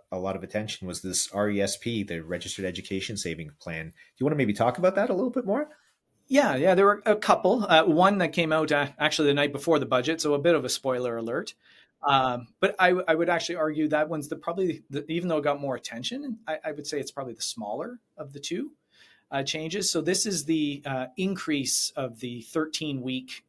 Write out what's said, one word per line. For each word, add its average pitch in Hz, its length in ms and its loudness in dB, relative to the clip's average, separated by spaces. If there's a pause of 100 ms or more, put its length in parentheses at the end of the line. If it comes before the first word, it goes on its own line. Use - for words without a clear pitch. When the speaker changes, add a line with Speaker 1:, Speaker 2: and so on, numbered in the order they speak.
(120)
Speaker 1:
a 92 60 -6
lot 95 180 -4
of 90 60 -10
attention 104 440 -6
was 87 140 -8
this - 320 -4
R 104 160 0
E 101 100 -2
S 98 200 0
P, 113 240 -4
the 87 200 -6
Registered 90 440 -6
Education 92 500 -6
Savings 80 420 -8
Plan. 80 280 -10
Do 80 80 -16 (240)
you 127 80 0
wanna 151 100 0
maybe 123 160 2
talk 113 240 2
about 185 200 2
that 208 120 0
a 196 60 0
little 240 160 -2
bit 247 160 -4
more? 269 240 -2 (580)
Speaker 2:
Yeah, 262 280 4
yeah, 175 180 6
there 196 100 6
were 202 220 4
a 214 100 6
couple. 208 500 4
Uh, 160 180 8
one 180 340 6
that 165 160 0
came 160 180 2
out, 156 200 2
uh, 143 160 2 (100)
actually 151 300 4
the 143 60 6
night 143 180 2
before 160 260 2
the 131 80 0
budget, 131 340 2
so 147 140 2
a 143 40 0
bit 165 160 6
of 131 120 0
a - 20 -4
spoiler 123 480 -2
alert. 117 380 -4 (480)
Um, 131 460 2 (120)
but 190 180 2
I, 185 100 6
w-, 180 200 2
I 160 60 6
would 170 160 2
actually 170 260 -2
argue 156 320 0
that 151 220 0
one's 147 180 -6
the, 160 80 -8
probably 180 540 -4
the, 143 200 -8
even 170 200 -2
though 160 80 2
it 147 60 -4
got 143 140 0
more 139 160 -4
attention, 233 720 -10
I, 156 200 -6
I 156 60 -6
would 147 140 -12
say 147 140 -4
it's 131 100 -8
probably 127 220 -10
the 110 80 -14
smaller 123 600 -8 (180)
of 139 160 -14
the 139 60 -14
two, 226 320 -8 (580)
uh, 139 140 -4
changes. 160 460 -4
So 165 120 0
this 170 240 0
is 175 180 -4
the, 147 400 -2
uh, 131 220 -4 (100)
increase 160 800 -2
of 120 240 -6
the 120 220 -8
thirteen-week, 135 1080 -6